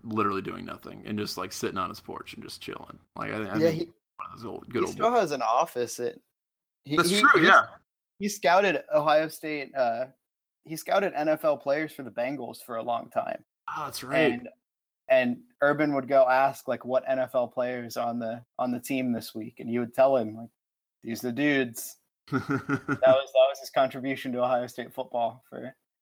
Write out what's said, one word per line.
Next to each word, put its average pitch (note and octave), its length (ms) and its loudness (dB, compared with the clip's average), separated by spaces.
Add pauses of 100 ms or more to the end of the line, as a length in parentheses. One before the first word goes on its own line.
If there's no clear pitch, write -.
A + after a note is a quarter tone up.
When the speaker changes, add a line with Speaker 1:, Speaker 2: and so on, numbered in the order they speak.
Speaker 1:
literally G2+ 380 -2
doing F#2 240 -10
nothing F2+ 400 -14
and G#2+ 140 -6
just, - 180 -6
like, F#2 140 -8
sitting G#2 260 -6
on F2+ 120 -4
his - 100 -14
porch - 340 -14
and - 100 -18
just - 180 -16
chilling. - 360 -14 (180)
Like, G#2 160 -8
I, G#2 40 -6
I G#2+ 40 -6 (180)
Speaker 2:
Yeah, E3 120 4
Speaker 1:
think D#3+ 100 -2
Speaker 2:
he, E3+ 60 -4 (320)
Speaker 1:
one - 160 -14
of - 60 -20
those A2+ 60 -14
old, - 240 -12
good A2+ 100 -2
Speaker 2:
he - 60 2
Speaker 1:
old - 80 -6
Speaker 2:
still G#3+ 180 2
Speaker 1:
boys. B3 80 4
Speaker 2:
has E3 120 0
an C3+ 100 -4
office A#2+ 580 0
at, A#2+ 160 -6 (720)
he, C#3 100 -2
Speaker 1:
That's E3+ 140 4
Speaker 2:
he, G3+ 100 4
Speaker 1:
true, - 160 8
Speaker 2:
he's, D#3+ 80 6
Speaker 1:
yeah. F3 180 10 (580)
Speaker 2:
he G3+ 100 -2
scouted F3+ 520 4 (120)
Ohio D3+ 340 4
State, D3+ 480 -8
uh, B2 300 0 (600)
he D#3+ 120 -10
scouted F#3+ 380 0
N D3+ 120 -2
F D#3 180 0
L D3 120 2
players D3 340 -2
for C#3 120 -14
the A#2+ 80 -12
Bengals B2 520 -8
for A#2 140 -8
a A2+ 60 -6
long A#2 260 -4
time. - 340 -4 (260)
Speaker 1:
Oh, D3+ 160 -6
that's - 180 -10
right. C#3 300 2
Speaker 2:
And, A#2+ 160 -8 (600)
and B2+ 280 4 (240)
Urban D3 320 4
would C3 140 -2
go C3 200 6
ask, C3 400 2
like, B2 180 -4
what B2+ 220 0
N C3 120 0
F B2+ 160 -2
L B2 120 2
players B2 500 -4
on A#2+ 220 -2
the, A2+ 220 -6 (160)
on B2 140 -2
the A#2+ 80 -4
team C3 320 -2
this A2+ 240 -4
week, A2+ 240 -10
and A#2 100 -8
he A#2+ 100 0
would A#2+ 140 -4
tell C3+ 240 6
him, A2 200 -2
like, A#2 120 -14 (540)
"These A#2 200 -8
are B2 40 -4
the A#2+ 60 -4
dudes." C3+ 640 -2 (320)
Speaker 1:
<laughs> - 20 -6
Speaker 2:
That C3+ 180 -2
was, C3+ 840 2
that C3 180 6
was C#3 100 -6
his - 100 -16
contribution C3+ 640 -2
to B2 100 0
Ohio B2 240 2
State - 260 -12
football A#2+ 560 -4
for, B2+ 240 -14 (280)